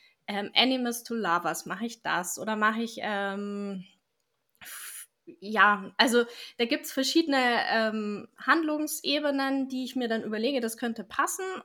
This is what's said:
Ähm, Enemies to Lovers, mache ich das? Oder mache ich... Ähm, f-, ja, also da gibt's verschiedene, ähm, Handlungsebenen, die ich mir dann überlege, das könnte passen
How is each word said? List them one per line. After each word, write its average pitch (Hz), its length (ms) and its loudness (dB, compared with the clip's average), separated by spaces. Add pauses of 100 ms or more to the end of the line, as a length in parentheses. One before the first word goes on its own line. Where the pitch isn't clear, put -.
(280)
Ähm, 208 260 -4
Enemies 247 500 2
to 233 120 -6
Lovers, 170 500 0
mache 185 200 -6
ich 233 180 -10
das? 165 360 -2
Oder 214 160 -2
mache 220 280 2
ich... 226 180 -8
Ähm, 202 840 -4 (800)
f-, - 440 -14 (320)
ja, 202 580 4
also 233 280 6 (320)
da 240 80 2
gibt's 302 260 0
verschiedene, 277 460 2 (320)
ähm, 214 580 0 (100)
Handlungsebenen, 285 1300 0
die 254 160 -4
ich 233 100 -8
mir 247 120 0
dann 220 160 -2
überlege, 226 380 0
das 226 160 -4
könnte 226 260 -4
passen - 420 -2 (200)